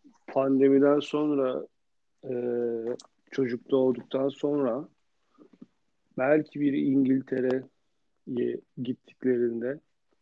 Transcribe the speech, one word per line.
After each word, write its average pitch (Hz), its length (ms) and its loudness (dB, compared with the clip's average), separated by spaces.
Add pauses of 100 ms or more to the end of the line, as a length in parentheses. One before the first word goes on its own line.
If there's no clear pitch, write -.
(260)
pandemiden 139 760 4
sonra, 143 680 -2 (580)
e, 135 80 -8 (960)
çocuk 123 400 -4
doğduktan 131 580 0
sonra 143 600 -2 (1300)
belki 147 420 0
bir 143 120 2
İngiltere'ye 131 1900 -2 (220)
gittiklerinde, 123 1000 -4 (420)